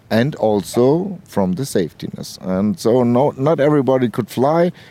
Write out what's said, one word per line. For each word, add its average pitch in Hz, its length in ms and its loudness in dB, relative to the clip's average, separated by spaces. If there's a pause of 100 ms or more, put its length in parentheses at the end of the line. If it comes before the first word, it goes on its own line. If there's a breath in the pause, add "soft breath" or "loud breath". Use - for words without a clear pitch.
(120)
and 123 220 2
also 127 880 0
from 95 300 -2
the 90 100 -4
safetiness. - 800 -6
And 95 400 -2
so 123 240 2
no, 123 320 2
not 135 240 0
everybody 131 480 2
could 107 200 -4
fly. 165 440 0 (180 loud breath)